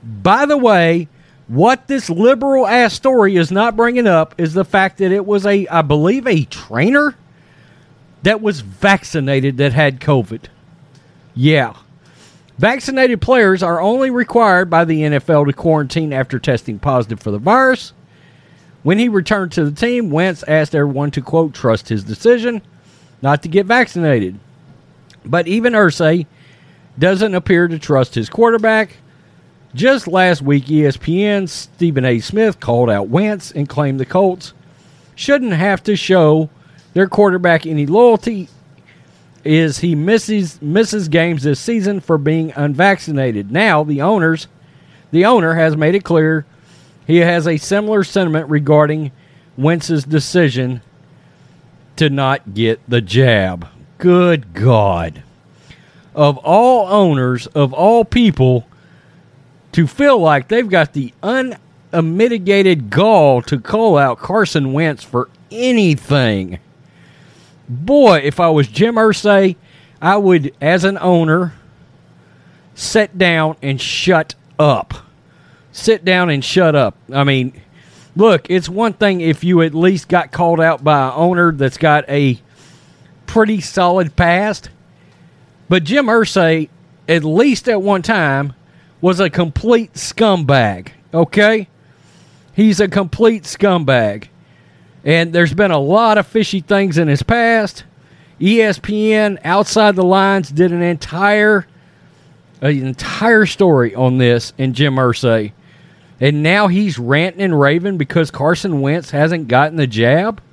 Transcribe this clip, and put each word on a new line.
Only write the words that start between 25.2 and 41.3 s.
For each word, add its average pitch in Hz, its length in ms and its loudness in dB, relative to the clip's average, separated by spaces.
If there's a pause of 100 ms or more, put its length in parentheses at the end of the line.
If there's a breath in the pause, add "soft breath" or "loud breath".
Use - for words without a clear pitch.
But 165 220 -2
even 233 240 0
Irsay 170 540 2 (720 soft breath)
doesn't 190 380 0
appear 175 320 2
to 165 120 -6
trust 139 360 -2
his 110 160 -6
quarterback. 220 680 0 (760 soft breath)
Just 240 320 0
last 180 340 2
week, 139 300 0
E 151 160 2
S 135 100 0
P 180 280 -2
N's 202 260 -2
Stephen 147 540 -4
A. 120 160 0
Smith 208 400 -2
called 120 280 0
out 101 200 -2
Wentz 196 420 -2
and 143 180 -6
claimed 139 300 -4
the 131 80 -4
Colts 185 460 -2 (640 soft breath)
shouldn't 254 380 -2
have 190 280 -2
to 208 140 -2
show 160 540 2 (420 soft breath)
their 185 160 0
quarterback 180 580 0
any 151 180 -2
loyalty 214 640 0 (960 soft breath)
is 156 380 0
he 170 140 -2
misses, 196 680 -2
misses 190 460 -2
games 160 340 0